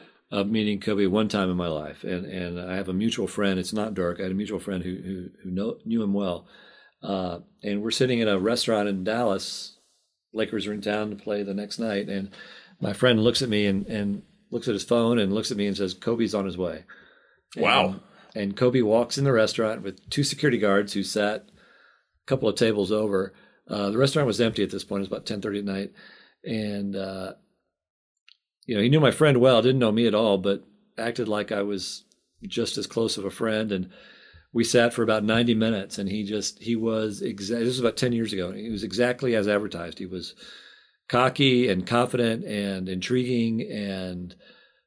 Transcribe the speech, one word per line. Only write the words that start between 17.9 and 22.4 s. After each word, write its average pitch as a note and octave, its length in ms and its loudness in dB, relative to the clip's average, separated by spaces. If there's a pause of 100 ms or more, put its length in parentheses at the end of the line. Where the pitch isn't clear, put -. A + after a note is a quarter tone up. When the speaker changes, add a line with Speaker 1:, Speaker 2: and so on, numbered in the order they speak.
Speaker 1:
and G2 200 -4
Kobe B2 260 4
walks A2+ 360 2
in C#3 60 2
the C#3 80 4
restaurant A2 500 2
with - 280 -12
two D3 120 0
security C3+ 360 2
guards G2+ 340 2
who G2+ 100 -2
sat G#2 460 -2
a - 800 -20
couple C3 200 0